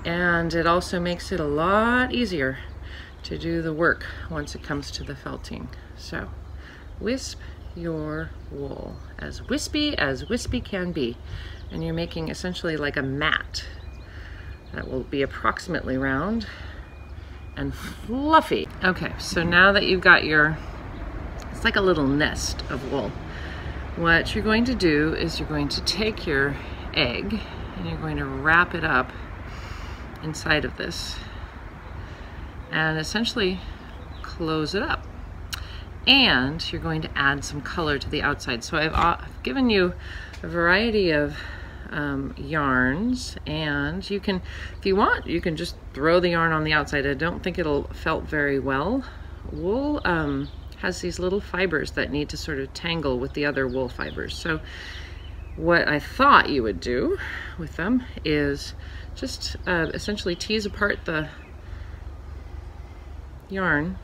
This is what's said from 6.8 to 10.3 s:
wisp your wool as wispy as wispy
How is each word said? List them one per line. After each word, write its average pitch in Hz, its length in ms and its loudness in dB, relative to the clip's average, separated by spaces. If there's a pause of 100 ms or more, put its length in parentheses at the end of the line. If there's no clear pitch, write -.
wisp 240 400 -4 (340)
your 160 540 -4 (220)
wool - 460 -8 (220)
as - 300 -10
wispy - 480 -2
as 135 320 0
wispy 247 320 -2